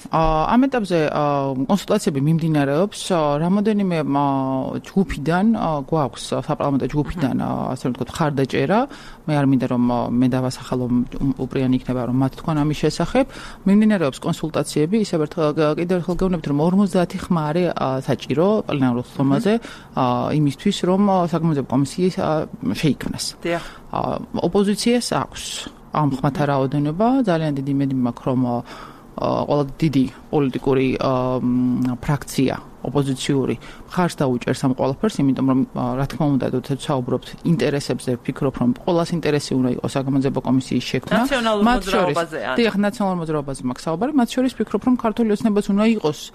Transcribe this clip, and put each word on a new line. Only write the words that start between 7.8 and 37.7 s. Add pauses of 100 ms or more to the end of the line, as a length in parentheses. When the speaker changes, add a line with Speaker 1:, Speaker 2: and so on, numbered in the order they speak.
Speaker 1:
რომ
ვთქვათ,
მხარდაჭერა. (420)
მე
არ
მინდა,
რომ,
ა,
მე
დავასახელო,
მ, (340)
უპრიანი
იქნება,
რომ
მათ
თქვან
ამის
შესახებ. (360)
მიმდინარეობს
კონსულტაციები,
ისევ
ერთხელ,
გ-,
კიდევ
ერთხელ
გეუბნებით,
რომ
ორმოცდაათი
ხმა
არის,
ა, (120)
საჭირო (140)
პლენარულ
ხომაზე,
Speaker 2:
მმ. (280)
Speaker 1:
ა, (260)
იმისთვის,
რომ,
ა,
საგამოძიებო
კომისიის,
ა, (400)
შეიქმნას. (120)
Speaker 2:
დიახ. (240)
Speaker 1:
ა, (340)
ოპოზიციას
აქვს (480)
ამ
ხმათა
რაოდენობა, (120)
ძალიან
დიდი
იმედი
მაქვს,
რომ,
ა, (580)
ა, (140)
ყველა
დიდი (200)
პოლიტიკური, (100)
ა, (260)
მ,
ფრაქცია, (260)
ოპოზიციური, (280)
მხარს
დაუჭერს
ამ
ყველაფერს,
იმიტომ
რომ, (100)
ა,
რა
თქმა
უნდა,
როდესაც
საუბრობთ (140)
ინტერესებზე,